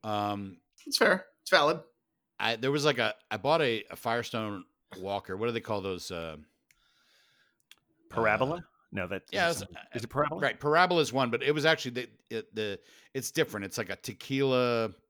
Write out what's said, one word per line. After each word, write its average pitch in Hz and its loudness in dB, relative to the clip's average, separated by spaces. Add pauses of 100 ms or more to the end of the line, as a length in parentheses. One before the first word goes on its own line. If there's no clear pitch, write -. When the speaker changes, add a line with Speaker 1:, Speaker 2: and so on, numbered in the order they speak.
Speaker 1:
Um, 104 -4 (280)
Speaker 2:
It's 285 -6
fair. 190 4 (180)
It's - -2
valid. 160 6 (580)
Speaker 1:
I, 113 0
there 131 0
was, 147 0
like, 143 4
a, 110 2 (160)
I 107 -4
bought 147 4
a, 113 2
a 90 -10
Firestone 110 -4 (320)
Walker. 95 -6
What 110 -2
do 120 0
they 113 -4
call 107 -4
those? 92 -6
Uh, 82 -8 (1700)
Speaker 3:
Parabola? 117 2
Speaker 1:
uh, 170 -12 (300)
Speaker 3:
No, 92 -4
that 95 -8
Speaker 1:
yeah, 185 2
Speaker 3:
is, 160 -4
Speaker 1:
it's, - -14 (240)
Speaker 3:
is 110 -6
it 113 -10
Parabola? 147 -2
Speaker 1:
right. 120 -2
Parabola 170 4
is 117 0
one, 127 2
but 117 -2
it 143 4
was 151 0
actually 156 2
the, 120 -6 (220)
it, 110 -8
the, 104 -4 (340)
it's 135 -6
different. 107 -2
It's - -8
like 113 -4
a 101 -4
tequila 123 0 (180)